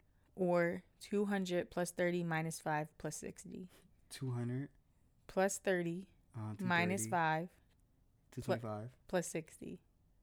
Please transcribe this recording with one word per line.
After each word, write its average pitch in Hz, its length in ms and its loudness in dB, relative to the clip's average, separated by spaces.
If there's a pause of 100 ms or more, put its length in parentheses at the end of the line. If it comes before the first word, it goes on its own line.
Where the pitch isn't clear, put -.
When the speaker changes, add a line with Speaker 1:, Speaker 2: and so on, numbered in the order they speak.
(360)
Speaker 1:
or 175 460 4 (180)
two 208 260 2
hundred 185 440 2
plus 180 220 0
thirty 175 320 2
minus 160 360 -2
five 156 280 0 (100)
plus - 180 -6
sixty? - 520 -10 (420)
Speaker 2:
two 131 220 -4
hundred. 120 380 -2 (580)
Speaker 1:
Plus 190 320 2
thirty. 175 480 0 (280)
Speaker 2:
Uh, 160 240 -6
Speaker 1:
Minus 180 460 2
five. 160 440 2 (840)
Speaker 2:
two 123 80 -6
twenty-five. 113 480 -2 (180)
Speaker 1:
Plus 180 200 0
sixty. - 500 -8 (460)